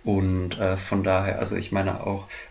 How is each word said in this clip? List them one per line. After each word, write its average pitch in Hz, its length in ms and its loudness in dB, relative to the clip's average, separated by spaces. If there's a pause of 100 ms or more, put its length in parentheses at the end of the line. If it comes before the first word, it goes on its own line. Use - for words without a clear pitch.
Und, 92 540 2
äh, 95 180 2
von 98 260 0
daher, 95 360 2
also 98 160 -2
ich 92 160 -4
meine 95 340 0
auch, 98 220 -4 (240)